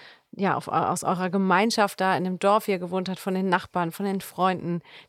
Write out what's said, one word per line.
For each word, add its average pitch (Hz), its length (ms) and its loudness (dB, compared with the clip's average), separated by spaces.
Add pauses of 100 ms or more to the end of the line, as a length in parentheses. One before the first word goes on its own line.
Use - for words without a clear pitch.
(320)
ja, 180 240 0
auf, - 120 -6
aus 160 360 0
eurer 185 260 0
Gemeinschaft 196 720 2
da 190 140 2
in 180 100 0
dem 185 140 -4
Dorf, 208 280 4
wie 208 40 2
ihr 185 80 0
gewohnt 180 300 -4
habt, 185 100 -6
von 190 140 -4
den 190 160 0
Nachbarn, 175 420 0
von 196 140 -6
den 190 160 -2
Freunden, 175 600 -2 (280)